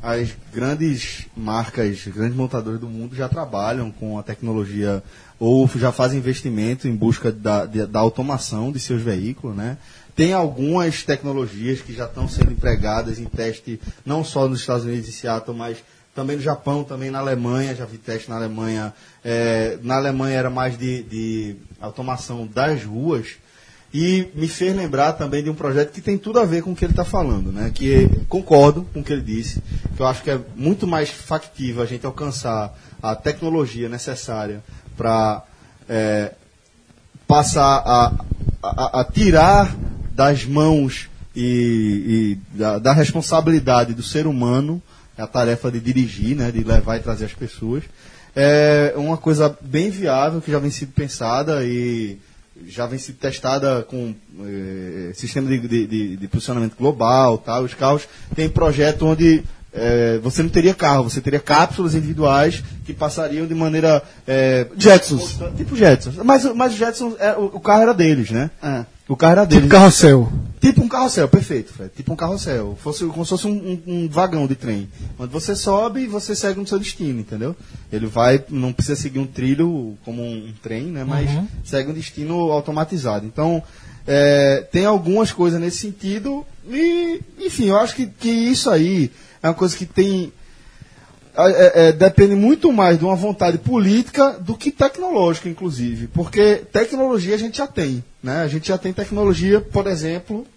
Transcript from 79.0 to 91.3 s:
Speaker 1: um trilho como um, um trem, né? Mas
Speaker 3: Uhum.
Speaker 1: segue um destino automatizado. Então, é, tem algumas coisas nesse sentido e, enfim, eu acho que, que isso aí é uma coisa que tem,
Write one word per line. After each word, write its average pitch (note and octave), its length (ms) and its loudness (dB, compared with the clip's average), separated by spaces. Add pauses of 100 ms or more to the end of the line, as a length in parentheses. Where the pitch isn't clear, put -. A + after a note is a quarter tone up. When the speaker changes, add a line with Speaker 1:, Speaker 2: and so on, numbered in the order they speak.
Speaker 1:
um C3+ 80 -4
trilho C3 800 -2
como A#2 180 -10
um, A2+ 240 -12
um A2+ 60 -16 (100)
trem, A2+ 220 -8
né? D#3 180 -10
Mas C#3+ 260 -2
Speaker 3:
Uhum. D#3 160 -2 (200)
Speaker 1:
segue C#3 260 -4
um - 20 -6
destino D#3+ 560 -4
automatizado. D3 760 -2
Então, D#3+ 360 -2 (460)
é, C#3+ 640 4
tem F3+ 140 2
algumas G#3 480 2
coisas E3+ 260 0
nesse E3+ 200 -4
sentido G#3 640 -6 (200)
e, E4+ 540 0 (220)
enfim, D4+ 240 -2
eu G3 120 4
acho A3+ 180 2
que, B3+ 120 -4
que A3+ 220 -4
isso A#3 400 2
aí E3+ 420 2 (320)
é D#3+ 60 4
uma E3 40 0
coisa F3+ 220 0
que F#3 100 -8
tem, F#3 460 0 (1040)